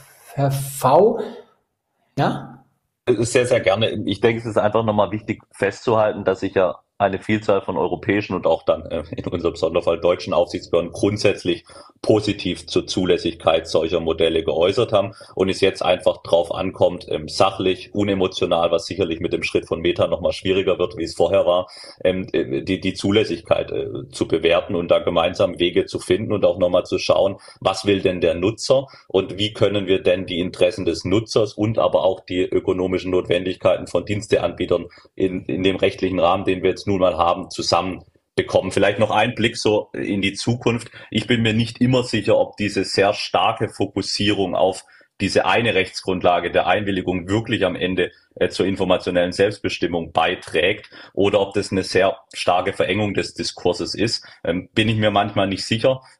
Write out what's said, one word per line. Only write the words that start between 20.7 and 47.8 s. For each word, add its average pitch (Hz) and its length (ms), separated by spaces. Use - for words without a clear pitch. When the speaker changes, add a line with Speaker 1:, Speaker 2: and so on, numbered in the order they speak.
Speaker 2:
wird, 87 180
wie 82 80
es 82 100
vorher 92 320
war, 90 220
ähm, 92 280
äh, 69 300
die, 90 180
die 95 140
Zulässigkeit, - 760
äh, 62 400
zu - 180
bewerten 82 460
und 85 160
da 85 80
gemeinsam 87 600
Wege 87 280
zu - 120
finden 101 340
und 98 120
auch 87 140
noch 90 120
mal 87 140
zu 90 140
schauen, 90 380
was 95 260
will 98 160
denn 90 180
der 82 140
Nutzer 113 520
und 92 300
wie 104 140
können 101 340
wir 92 160
denn 92 240
die 90 120
Interessen 90 460
des 82 200
Nutzers 107 500
und 107 240
aber 85 260
auch 95 160
die 90 220
ökonomischen 92 680
Notwendigkeiten 90 760
von - 180
Diensteanbietern 90 800
in, 92 320
in 82 160
dem 92 140
rechtlichen 92 420
Rahmen, 90 260
den 92 180
wir 95 80
jetzt - 200
nun 95 100
mal 90 160
haben, 87 340
zusammenbekommen. 90 1200
Vielleicht 101 260
noch 107 120
ein 110 240
Blick 107 220
so 107 360
in 98 300
die 98 120
Zukunft. 120 560
Ich - 160
bin 120 160
mir 110 120
nicht 113 260
immer 123 220
sicher, 107 340
ob - 200
diese 98 280
sehr 101 300
starke 104 540
Fokussierung 98 880
auf 92 300
diese - 240
eine 104 300
Rechtsgrundlage 90 760
der 90 160
Einwilligung 92 640
wirklich 104 380
am 90 100
Ende, 90 340